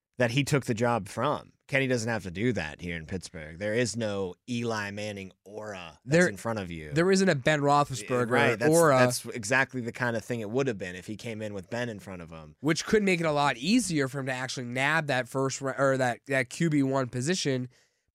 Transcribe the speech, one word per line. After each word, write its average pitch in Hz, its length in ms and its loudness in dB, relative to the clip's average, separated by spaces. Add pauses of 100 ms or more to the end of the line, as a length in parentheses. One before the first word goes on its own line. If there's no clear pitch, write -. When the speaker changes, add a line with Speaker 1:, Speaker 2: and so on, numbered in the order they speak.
(180)
Speaker 1:
that 123 120 2
he 135 140 2
took 131 220 0
the 123 80 0
job 113 340 2
from. 120 420 -2 (160)
Kenny 135 200 0
doesn't 120 240 0
have 107 140 -4
to 95 60 -8
do 104 220 0
that 80 300 -4
here 87 120 -6
in 80 120 -8
Pittsburgh. 82 520 -10
There 104 140 -2
is 113 240 0
no 101 380 -4 (140)
Eli 113 420 -4
Manning 101 420 -8 (120)
aura 95 600 -12
that's 143 140 2
Speaker 2:
There, 175 100 6
Speaker 1:
in 101 80 -4
front 113 220 -4
of 92 120 -6
you. 78 220 -10
Speaker 2:
there 170 180 2
isn't 190 180 4
a 170 60 4
Ben 147 280 2
Roethlisberger 131 680 2
Speaker 1:
Right, 127 280 4
that's, 151 120 4
Speaker 2:
aura. 160 280 8
Speaker 1:
that's 123 260 4
exactly 127 560 0
the 117 100 -6
kind 120 240 -2
of 107 80 -2
thing 120 180 -6
it 104 100 -6
would 131 160 2
have 117 100 0
been 90 180 -6
if 90 120 -12
he 107 100 -8
came 110 240 -10
in 104 140 -8
with 95 160 -10
Ben 120 180 -4
in 104 120 -8
front 92 200 -12
of 82 100 -12
him. 80 300 -16
Speaker 2:
Which 156 240 0
could 214 180 4
make 185 160 4
it 165 60 -2
a 156 80 2
lot 143 240 2
easier 165 520 2
for 139 120 -6
him 131 60 -6
to 135 60 -2
actually 127 340 -6
nab 143 400 0
that 127 200 0
first 135 360 -2
ra-, 131 160 -4
or 135 180 4
that, 123 220 0 (100)
that 131 220 0
Q 170 180 0
B 151 140 4
one 135 260 0
position 127 640 -2 (440)